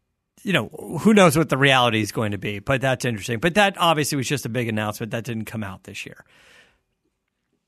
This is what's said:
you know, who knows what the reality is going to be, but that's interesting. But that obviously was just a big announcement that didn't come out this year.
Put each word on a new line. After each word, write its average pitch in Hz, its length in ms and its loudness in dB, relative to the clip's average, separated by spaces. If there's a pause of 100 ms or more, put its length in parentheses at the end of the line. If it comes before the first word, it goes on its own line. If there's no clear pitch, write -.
(440)
you 196 100 -2
know, 120 160 0 (320)
who 220 120 6
knows 175 240 6
what 165 120 2
the 143 80 0
reality 127 440 4
is 104 100 -4
going 110 200 -2
to 101 60 -4
be, 101 220 -8
but 135 200 -2
that's 131 260 -2
interesting. 113 340 -4
But 160 160 -2
that 196 220 2
obviously 156 380 2
was 135 120 -2
just 139 180 -4
a 123 40 -8
big 117 200 -4
announcement 107 420 -4
that 117 120 -6
didn't 110 220 -8
come 110 180 -8
out 95 200 -12
this - 220 -14
year. - 180 -20 (1400)